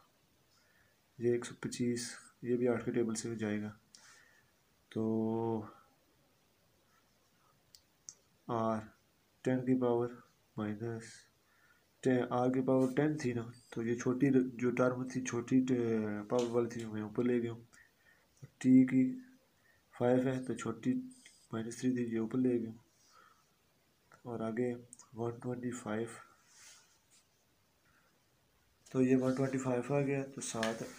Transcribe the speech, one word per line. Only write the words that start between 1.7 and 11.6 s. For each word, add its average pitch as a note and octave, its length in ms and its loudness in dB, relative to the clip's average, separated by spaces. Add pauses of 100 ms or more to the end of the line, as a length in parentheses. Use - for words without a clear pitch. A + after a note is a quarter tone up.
ये A#2+ 120 -2
भी B2 100 0
आठ A#2 180 0
के B2+ 80 -6
table A2+ 220 0
से A#2 220 -6
जाएगा। G#2+ 320 -4 (1200)
तो A2 100 -2 (3500)
आर A2+ 320 0 (640)
टेन C3 160 2
की B2+ 160 2
power A#2+ 400 2 (400)
minus A2+ 560 -6 (880)